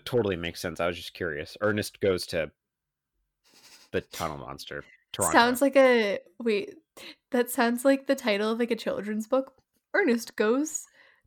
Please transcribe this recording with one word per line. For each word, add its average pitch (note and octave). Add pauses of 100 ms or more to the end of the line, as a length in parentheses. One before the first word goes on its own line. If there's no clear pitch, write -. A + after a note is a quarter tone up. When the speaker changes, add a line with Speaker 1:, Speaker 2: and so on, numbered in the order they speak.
Speaker 1:
totally G2+
makes E2+
sense. E2
I E2+
was F2
just -
curious. D#2+
Ernest G#2
goes F#2
to D#2 (1400)
the F#2
Tunnel D#2
Monster, C#2 (280)
Toronto. -
Speaker 2:
Sounds B3
like C#4
a, A#3+ (200)
wait, A3+ (560)
that A#3+
sounds A#3+
like C4+
the C#4
title G#3+
of, A3+
like, A#3+
a A3+
children's G#3+
book. C4 (400)
Ernest A#3+
goes B3+ (420)